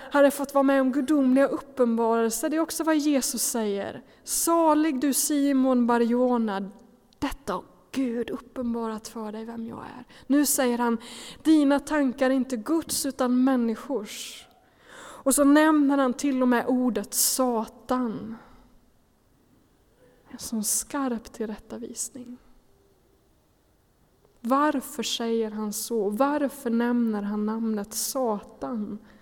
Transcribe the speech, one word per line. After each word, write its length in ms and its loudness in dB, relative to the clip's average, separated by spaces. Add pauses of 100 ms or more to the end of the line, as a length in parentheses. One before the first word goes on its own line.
(120)
hade 200 6
fått 220 -6
vara 100 4
med 180 4
om 100 2
gudomliga 560 4
uppenbarelser, 1000 0
det 60 -2
är 40 2
också 240 -4
vad 140 2
Jesus 460 0
säger. 600 -4 (200)
"Salig 760 2
du, 140 2
Simon 760 2
Barjona, 840 2 (480)
detta 340 -6
har 100 -6 (280)
Gud 380 -4
uppenbarat 760 -6
för 240 -10
dig 140 -10
vem 200 -12
jag 140 -12
är." 260 -16 (220)
Nu 180 4
säger 320 2
han: 200 2 (460)
"Dina 360 6
tankar 500 0
är 40 2
inte 240 0
Guds, 480 -2
utan 380 2
människors." 1040 -2 (480)
Och 400 -2
så 80 4
nämner 540 6
han 160 2
till 280 -2
och 60 4
med 200 2
ordet 460 -2
Satan. 1200 -2 (1900)
En 100 -16
sån 240 -6
skarp 680 -4
tillrättavisning. 1040 -12 (2000)
Varför 580 0
säger 480 -2
han 220 -6
så? 360 -2
Varför 600 0
nämner 520 0
han 240 -4
namnet 480 -4
Satan 1080 -6 (220)